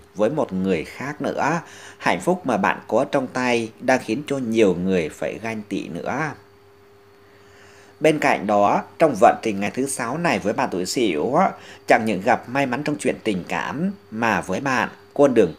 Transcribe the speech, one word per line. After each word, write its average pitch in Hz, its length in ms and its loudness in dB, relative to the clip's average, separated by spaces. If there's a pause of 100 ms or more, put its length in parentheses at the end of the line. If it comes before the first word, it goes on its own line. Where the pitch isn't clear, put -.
(140)
với 107 160 0
một 147 220 -4
người 92 320 0
khác 143 380 -10
nữa. 135 380 -2 (380)
Hạnh 90 220 -2
phúc - 260 -2
mà 117 100 0
bạn 98 320 0
có 113 240 2
trong 135 140 0
tay 120 420 -2 (120)
đang 127 240 2
khiến 117 220 -2
cho 139 120 -4
nhiều 110 360 4
người 90 340 0
phải - 340 -6
ganh 113 260 -8
tị - 200 -6
nữa. 120 420 -6 (1700)
Bên 156 180 4
cạnh 113 280 0
đó, 104 360 4 (160)
trong 151 220 4
vận 113 220 8
trình 101 180 -2
ngày 101 100 -2
thứ 131 160 -4
Sáu 131 320 -6
này 156 200 0
với 98 140 -2
bạn 123 200 -2
tuổi 92 140 -4
Sửu 101 480 0
á, 180 160 4 (360)
chẳng 120 200 4
những 95 180 -2
gặp 120 240 2
may 135 180 0
mắn 123 180 -4
trong 151 140 -2
chuyện 113 260 -2
tình 92 240 -2
cảm 131 440 -4 (180)
mà 110 300 0
với 92 200 -4
bạn, 127 280 0 (260)
con 139 200 4
đường 92 240 4